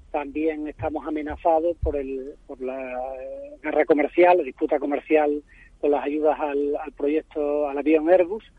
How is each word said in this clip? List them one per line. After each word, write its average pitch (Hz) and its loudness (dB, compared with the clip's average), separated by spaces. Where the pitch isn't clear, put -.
también 151 -4
estamos 151 -8
amenazados 160 -2
por 147 -2
el, 135 -8
por 135 -16
la, 127 -6
eh, 139 -14
guerra 151 2
comercial, 175 6
la 165 0
disputa 151 -2
comercial 147 0
con 151 2
las 135 0
ayudas 147 0
al, 143 -2
al - -12
proyecto, 147 -2
al 139 -6
avión 156 2
Airbus, 180 2